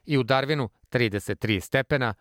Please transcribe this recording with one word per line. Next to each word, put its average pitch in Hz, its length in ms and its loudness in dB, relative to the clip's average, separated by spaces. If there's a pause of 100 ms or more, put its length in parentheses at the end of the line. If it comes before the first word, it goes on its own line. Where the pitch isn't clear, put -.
i 147 140 0
u 131 40 2
Darwinu 135 460 0 (200)
trideset 104 500 0
tri 107 220 0
stepena 131 600 -2